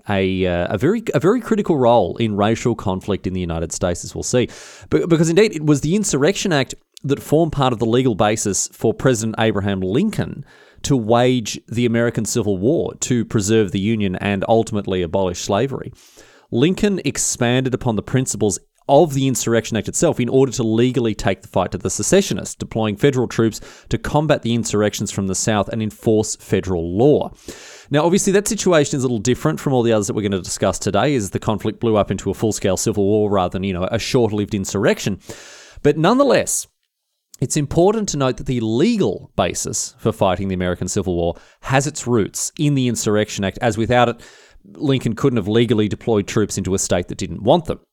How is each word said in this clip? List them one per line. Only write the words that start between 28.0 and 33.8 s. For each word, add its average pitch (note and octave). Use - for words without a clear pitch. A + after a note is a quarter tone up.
obviously, F3
that G3+
situation D3+
is B2
a C3+
little B2
different B2
from C#3+
all B2
the A2+
others G#2+
that A#2+
we're A2
gonna G2
discuss F#2+
today, G#2+
as G2+
the G2
conflict A2
blew A2
up G2+
into G2
a F#2
full-scale G2+
civil G2+
war G#2
rather F#2
than, F#2+
you G2
know, F2+